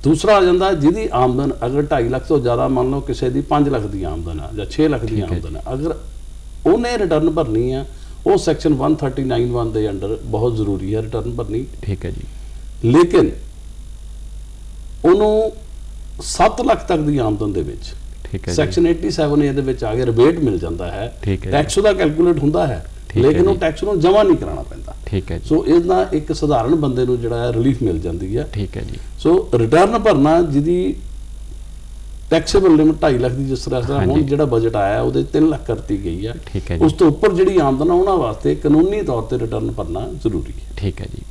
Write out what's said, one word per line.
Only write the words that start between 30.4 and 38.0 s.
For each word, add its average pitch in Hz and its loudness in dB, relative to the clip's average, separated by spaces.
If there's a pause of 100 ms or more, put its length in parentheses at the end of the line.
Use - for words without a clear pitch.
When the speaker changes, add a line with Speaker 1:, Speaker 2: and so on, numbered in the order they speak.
Speaker 1:
ਜਿਹਦੀ 170 0 (1300)
ਟੈਕਸੇਬਲ 170 6
ਲਿਮਿਟ 156 4
ਢਾਈ 131 4
ਲੱਖ 123 0
ਦੀ, 135 -2
ਜਿਸ 131 -2
ਤਰ੍ਹਾਂ, 131 -2
ਇਸ 120 -2
ਤਰ੍ਹਾਂ 139 0
ਹੁਣ 95 2
Speaker 2:
ਹਾਂਜੀ। 147 4
Speaker 1:
ਜਿਹੜਾ 143 2
ਬਜਟ 113 2
ਆਇਆ 104 2
ਉਹਦੇ 131 0
ਤਿੰਨ 156 2
ਲੱਖ 151 -2
ਕਰਤੀ 101 -4
ਗਈ 87 -4
ਹੈ। 113 -6 (120)
Speaker 2:
ਠੀਕ - -6
ਹੈ 85 -2
ਜੀ। 165 4
Speaker 1:
ਉਸ 156 4
ਤੋਂ 170 4
ਉੱਪਰ 196 4
ਜਿਹੜੀ 185 4
ਆਮਦਨ 143 2
ਆ 175 4
ਉਹਨਾਂ 190 4